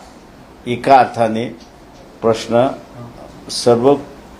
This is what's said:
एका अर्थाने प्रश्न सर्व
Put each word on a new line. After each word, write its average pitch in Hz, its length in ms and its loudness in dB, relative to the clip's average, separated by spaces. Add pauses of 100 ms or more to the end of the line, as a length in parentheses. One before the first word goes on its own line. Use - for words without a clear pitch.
(680)
एका 120 320 2
अर्थाने 113 580 -2 (680)
प्रश्न 117 460 0 (840)
सर्व 123 440 2 (460)